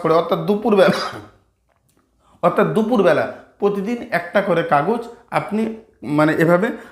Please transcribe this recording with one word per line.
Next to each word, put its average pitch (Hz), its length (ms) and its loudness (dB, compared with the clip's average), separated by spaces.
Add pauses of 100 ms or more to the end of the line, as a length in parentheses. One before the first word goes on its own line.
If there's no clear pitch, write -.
পড়ে, 160 120 2
অর্থাৎ 170 240 0
দুপুরবেলা, 202 800 0 (1200)
অর্থাৎ 175 240 2
দুপুরবেলা 175 680 2 (260)
প্রতিদিন 208 520 -4
একটা 170 320 -2
করে 175 200 0
কাগজ 165 360 0 (320)
আপনি, 214 460 -4 (260)
মানে 151 300 2
এভাবে 175 360 2 (240)